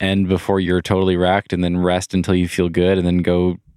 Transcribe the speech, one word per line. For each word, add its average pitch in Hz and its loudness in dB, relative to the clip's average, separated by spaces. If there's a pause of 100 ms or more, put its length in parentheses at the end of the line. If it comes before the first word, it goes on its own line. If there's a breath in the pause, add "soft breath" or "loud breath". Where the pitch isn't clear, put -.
end 98 0
before 95 0
you're 90 0
totally 95 0
wrecked, 90 0
and 87 -2
then 87 0
rest 90 -2
until 95 0
you 90 2
feel 90 -2
good, 90 0
and 90 0
then 90 2
go 90 0 (200)